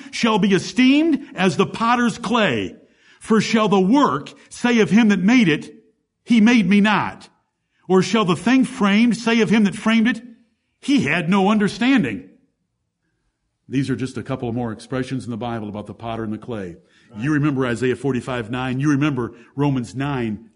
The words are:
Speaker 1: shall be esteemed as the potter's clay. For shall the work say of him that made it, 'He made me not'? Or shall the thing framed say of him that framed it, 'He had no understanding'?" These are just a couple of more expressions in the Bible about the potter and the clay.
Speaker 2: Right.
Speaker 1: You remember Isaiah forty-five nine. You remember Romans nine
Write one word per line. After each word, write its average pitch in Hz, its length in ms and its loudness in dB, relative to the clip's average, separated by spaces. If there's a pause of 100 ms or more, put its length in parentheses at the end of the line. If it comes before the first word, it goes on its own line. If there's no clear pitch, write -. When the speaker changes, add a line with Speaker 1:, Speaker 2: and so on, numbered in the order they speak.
(120)
Speaker 1:
shall 220 260 0
be 196 160 2
esteemed 277 800 2
as 180 240 0
the 190 80 2
potter's 233 540 -2
clay. 170 560 -2 (440)
For 220 220 2
shall 220 280 0
the 196 100 4
work 185 520 0 (180)
say 240 300 0
of 165 120 2
him 220 160 6
that 202 120 2
made 214 280 4
it, - 260 -2 (500)
'He 233 180 2
made 226 260 4
me 202 140 4
not'? 156 480 -2 (580)
Or 185 140 4
shall 214 240 0
the 170 100 0
thing 254 300 2
framed 208 500 2
say 233 260 0
of 185 80 2
him 220 140 4
that 185 120 0
framed 226 320 0
it, - 160 -4 (560)
'He 262 220 0
had 160 280 -2
no 196 200 2
understanding'?" 208 800 0 (1400)
These 127 220 -2
are 127 60 -2
just 127 220 -6
a 104 60 -8
couple 131 240 -8
of 113 60 -4
more 120 180 -6
expressions 131 540 -8
in 120 60 -10
the 113 60 -8
Bible 113 320 -8
about 104 180 -12
the 104 80 -14
potter 113 280 -8
and 107 80 -8
the 107 60 -8
clay. 98 380 -12 (360)
Speaker 2:
Right. 104 100 -14
Speaker 1:
You 151 120 -2
remember 139 320 0
Isaiah 120 300 -2
forty-five 123 560 -6
nine. 127 280 -6
You 151 120 0
remember 135 420 -2 (220)
Romans 131 400 -2
nine 123 600 -6